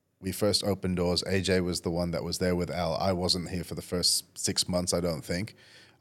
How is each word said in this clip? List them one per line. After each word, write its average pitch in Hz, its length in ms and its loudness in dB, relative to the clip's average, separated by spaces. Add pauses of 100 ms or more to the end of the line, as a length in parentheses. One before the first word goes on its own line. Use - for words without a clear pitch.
(200)
we 95 120 -4
first 101 320 2
opened 92 340 0
doors. 87 260 2
A 95 180 2
J 92 200 4
was 87 200 -2
the 92 80 -4
one 87 220 0
that 82 120 -2
was 85 140 -6
there 90 180 2
with 87 140 0
Al. 82 260 0
I 95 180 2
wasn't 87 360 0
here 85 140 -4
for 82 120 -8
the - 60 -6
first - 560 -2
six - 300 -2
months, 90 260 0
I 90 60 2
don't 82 240 -2
think. 90 320 -4 (460)